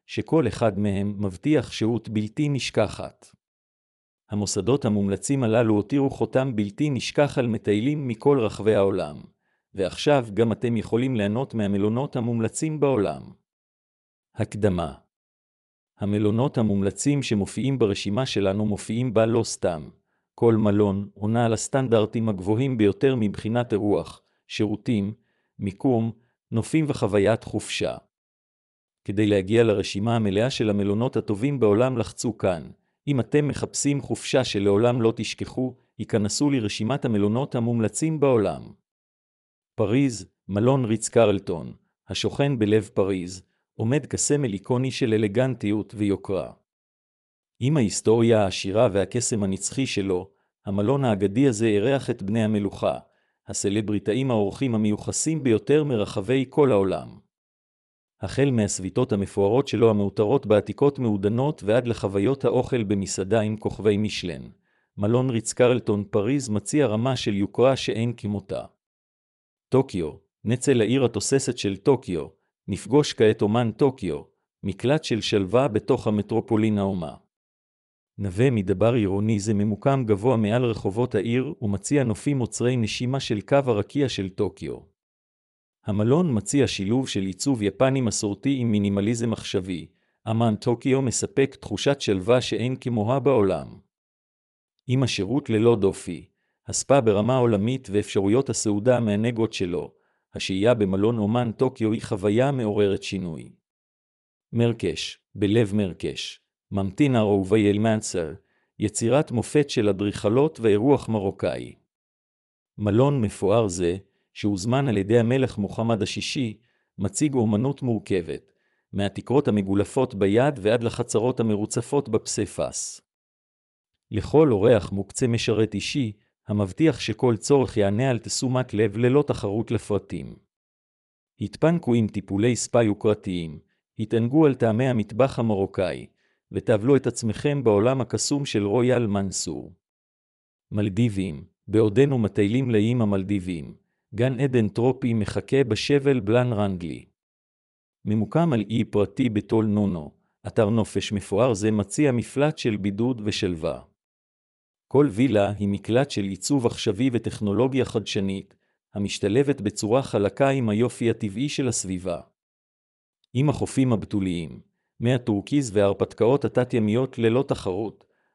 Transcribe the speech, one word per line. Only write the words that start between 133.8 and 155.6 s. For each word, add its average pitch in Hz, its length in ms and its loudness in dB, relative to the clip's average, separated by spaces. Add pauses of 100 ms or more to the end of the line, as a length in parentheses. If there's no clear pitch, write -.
התענגו 117 480 2
על 131 80 4
טעמי 117 340 0
המטבח 117 500 0
המרוקאי, 95 680 -2 (460)
וטבלו 110 440 2
את 131 100 0
עצמכם 127 580 -2
בעולם 113 360 4
הקסום 135 460 -2
של 104 200 0
רויאל 120 400 2
מנסור. 92 640 -6 (960)
מלדיבים, 98 760 -2 (240)
בעודנו 113 500 2
מטיילים 110 520 0
לאיים 113 320 2
המלדיבים, 95 720 -4 (400)
גן 120 260 -2
עדן 127 280 2
טרופי 123 460 0
מחכה 113 500 0
בשבל 135 560 0
בלן 120 320 2
רנגלי. 87 520 -4 (1000)
ממוקם 113 480 0
על 110 180 2
אי 113 140 0
פרטי 104 440 0
בתול 110 380 0
נונו, 101 440 -2 (360)
אתר 104 240 0
נופש 107 420 -2
מפואר 110 420 0
זה 104 160 0
מציע 110 420 0
מפלט 135 460 -2
של 113 180 -2
בידוד 104 480 -2
ושלווה. 82 580 -4 (1080)
כל 143 220 4
וילה 104 480 2
היא 101 100 -2